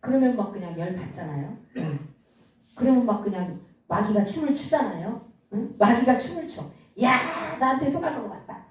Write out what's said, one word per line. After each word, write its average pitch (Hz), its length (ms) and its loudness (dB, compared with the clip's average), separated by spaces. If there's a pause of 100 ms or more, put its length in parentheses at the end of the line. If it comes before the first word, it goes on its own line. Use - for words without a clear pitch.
그러면 254 360 4
막 202 160 -2
그냥 175 260 -8
열 175 160 -4
받잖아요. 156 640 -8 (200)
응. 156 220 -4 (760)
그러면 247 320 6
막 208 160 0
그냥 185 380 -4 (280)
마귀가 208 360 2
춤을 294 300 0
추잖아요. 214 680 -2 (320)
응? 214 260 -4
마귀가 233 400 6
춤을 - 280 -6
춰. - 160 -12 (400)
야, - 560 0
나한테 262 300 2
속아놓은 294 400 -2
것 - 20 -8
같다. - 400 -14